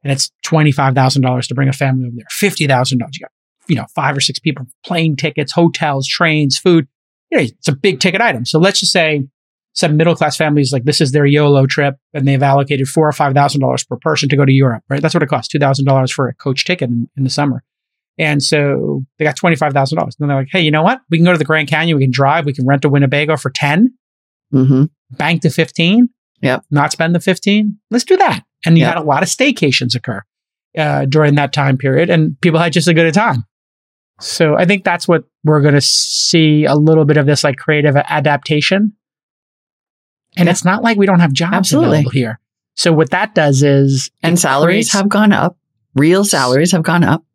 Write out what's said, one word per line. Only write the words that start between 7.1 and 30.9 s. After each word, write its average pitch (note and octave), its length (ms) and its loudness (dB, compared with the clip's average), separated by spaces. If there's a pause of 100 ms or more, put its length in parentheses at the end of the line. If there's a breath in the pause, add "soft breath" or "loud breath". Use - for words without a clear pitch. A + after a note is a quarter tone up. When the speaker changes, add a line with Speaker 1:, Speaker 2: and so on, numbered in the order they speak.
Speaker 1:
You D#4+ 60 0
know, F3 60 2
it's - 240 -8
a D3 80 -2
big F3+ 240 -2
ticket F#3+ 220 -2
item. C3+ 240 -2
So - 120 -2
let's F#3+ 220 2
just D3 140 0
say D#3 300 0 (520)
some D3+ 200 0
middle-class D#3+ 400 0
families, D3 380 0
like, B2 120 -4
this D3 140 0
is C#3 120 0
their C#3+ 160 2
yolo C#3+ 400 4
trip, C#3 280 -2 (160)
and C#3 160 -4
they've C#3 140 0
allocated C#3 460 0
four D#3 200 0
or D3 40 0
five C#3 240 -2
thousand C#3+ 260 2
dollars C3 220 -2
per B2+ 140 -10
person D3 320 -2
to C3+ 60 0
go C#3 100 2
to C3+ 60 4
Europe, C3+ 380 2
right? C#3 100 -4
That's D#3 140 -2
what - 80 2
it C#3+ 80 -2
costs, C#3 180 -4
two D3+ 120 -6
thousand C#3 260 0
dollars C3+ 260 0
for C3 160 -4
a B2+ 60 -8
coach - 320 -6
ticket E3+ 240 -4
in, A#2 260 -4
in C3+ 80 -4
the B2+ 60 -2
summer. C3+ 340 -4 (540)
And D3+ 240 0
so C#3 640 -2 (140)
they D#3 60 -2
got D3 100 -2
twenty-five D3+ 380 0
thousand C#3 260 -2
dollars. - 180 -6
Then D3 100 -4
they're C#3 100 -2
like, C3+ 140 -4
"Hey, F#3 100 -2
you D3+ 100 0
know D#3 100 0
what? A#3+ 200 0 (100)
We E3 80 0
can E3 60 4
go F3+ 60 4
to E3+ 60 2
the D3+ 80 -2
Grand D#3 220 0
Canyon, D#3 300 0
we C3+ 60 2
can C3 80 0
drive, C#3 340 0
we C#3 80 -4
can C3 120 -4
rent C#3 180 0
a D3+ 60 0
Winnebago C#3+ 480 0
for - 160 -8
ten, E3 400 0 (580)
Speaker 2:
Mm-hmm. C3+ 340 2 (260)
Speaker 1:
bank D#3 320 -4
to E3 80 0
fifteen, F3 580 0 (320)
Speaker 2:
Yep. C3 300 -2
Speaker 1:
not C#3+ 200 0
spend E3 220 -2
the F3 60 0
fifteen. G#3 580 -2 (140)
Let's A#3+ 140 -2
do F#4 120 2
that." F4+ 260 0 (220)
And E3 100 4
you D#3 100 4
Speaker 2:
Yep. B2 100 -2
Speaker 1:
had E3 80 -4
a - 20 -8
lot C#3+ 160 0
of F#3+ 80 -2
staycations D3 680 -2
occur, A2 280 -8 (540)
uh, C#3+ 280 -2